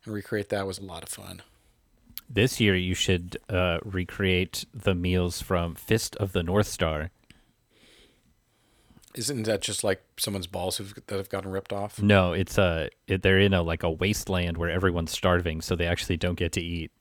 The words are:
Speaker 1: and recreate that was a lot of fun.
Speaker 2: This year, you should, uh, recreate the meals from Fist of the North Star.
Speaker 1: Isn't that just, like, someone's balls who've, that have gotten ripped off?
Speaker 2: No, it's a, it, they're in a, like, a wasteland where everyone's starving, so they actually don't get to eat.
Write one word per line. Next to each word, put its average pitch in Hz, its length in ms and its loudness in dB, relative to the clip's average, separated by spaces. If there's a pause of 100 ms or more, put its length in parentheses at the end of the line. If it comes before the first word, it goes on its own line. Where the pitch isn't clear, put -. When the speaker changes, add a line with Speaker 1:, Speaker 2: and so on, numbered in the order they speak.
Speaker 1:
and 110 100 -10
recreate 104 360 -4
that 98 180 -2
was 92 100 -6
a 98 60 -14
lot 87 200 -12
of - 60 -16
fun. 92 320 -14 (880)
Speaker 2:
This 113 300 4
year, 104 140 6
you 90 220 0
should, 90 420 0 (120)
uh, 90 340 2
recreate 92 880 0
the 98 220 0
meals 90 460 0
from 85 340 -2
Fist - 400 -2
of 98 160 -2
the 90 100 0
North 92 260 2
Star. 80 440 -2 (2000)
Speaker 1:
Isn't 120 280 -4
that 107 180 0
just, - 220 -4
like, 98 180 0 (160)
someone's 95 300 -4
balls 90 300 -4
who've, 98 180 -12
that - 220 -8
have 98 120 -6
gotten 95 220 -6
ripped 95 200 -6
off? 101 300 -6
Speaker 2:
No, 98 320 6
it's 90 240 -2
a, 82 320 2 (180)
it, 95 140 -2
they're 95 180 6
in 98 140 6
a, 90 80 4
like, 82 220 -2
a 85 80 0
wasteland 90 680 0
where 85 140 -2
everyone's 87 400 2
starving, 87 500 2
so 90 140 -2
they 85 100 2
actually 87 320 0
don't 90 160 0
get 85 200 -2
to 90 80 -2
eat. 85 400 -6